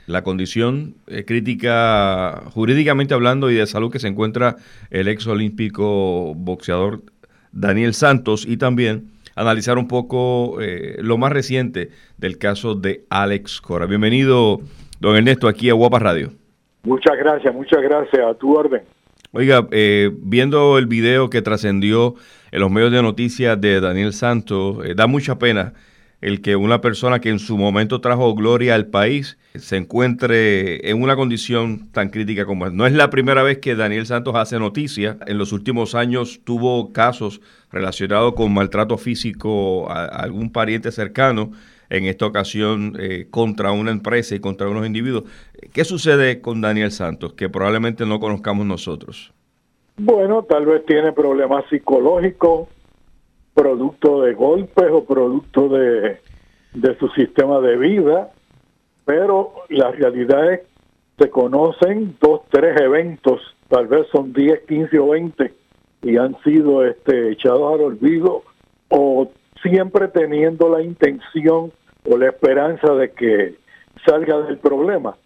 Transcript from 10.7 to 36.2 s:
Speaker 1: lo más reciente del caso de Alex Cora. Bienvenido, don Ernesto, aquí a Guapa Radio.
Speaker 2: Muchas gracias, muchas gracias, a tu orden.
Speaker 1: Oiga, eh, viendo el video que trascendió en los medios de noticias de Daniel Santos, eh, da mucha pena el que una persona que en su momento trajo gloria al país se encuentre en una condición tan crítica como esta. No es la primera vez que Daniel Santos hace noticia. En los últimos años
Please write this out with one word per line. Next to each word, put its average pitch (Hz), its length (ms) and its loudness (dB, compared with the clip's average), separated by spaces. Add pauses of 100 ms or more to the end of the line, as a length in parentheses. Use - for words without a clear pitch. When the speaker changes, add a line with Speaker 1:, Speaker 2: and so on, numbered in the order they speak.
Speaker 1:
lo 117 180 0
más 135 140 0
reciente 127 580 -4 (260)
del 95 220 -8
caso 101 380 -4
de 95 340 -6
Alex 98 500 -4
Cora. 85 260 -6
Bienvenido, 113 720 2 (400)
don 104 160 4
Ernesto, 123 320 4
aquí 113 200 0
a 117 60 6
Guapa 120 240 4
Radio. 85 320 0 (540)
Speaker 2:
Muchas 127 340 2
gracias, 143 340 2
muchas 135 300 0
gracias, 143 420 2
a 113 100 0
tu 139 220 2
orden. 135 260 0 (500)
Speaker 1:
Oiga, 127 400 4
eh, 104 420 4
viendo 139 640 2
el 127 80 0
video 117 420 2
que 117 140 -2
trascendió 107 720 0 (360)
en 87 100 -4
los 95 100 2
medios 117 220 2
de 123 80 4
noticias 117 580 0
de 98 220 2
Daniel 92 320 -2
Santos, 104 720 -4
eh, 87 100 -6
da 110 120 2
mucha 139 320 -2
pena 107 340 0 (480)
el 101 220 -6
que 101 120 0
una 104 280 0
persona 123 360 0
que 113 120 -4
en 104 80 -2
su 107 180 -6
momento 104 460 -2
trajo 123 320 0
gloria 117 400 2
al 107 140 0
país 120 500 -2 (160)
se - 240 -8
encuentre 110 1120 0
en 113 120 0
una 135 140 2
condición 117 760 -4
tan 101 180 -4
crítica 104 340 -4
como 92 220 -6
esta. 90 100 -6
No 107 80 0
es 131 80 4
la 143 160 4
primera 135 340 2
vez 135 140 2
que 139 180 -4
Daniel 110 300 -2
Santos 123 300 -4
hace 113 240 -2
noticia. 107 580 -6 (100)
En 104 120 -6
los 101 160 -4
últimos 113 400 -4
años 120 500 -4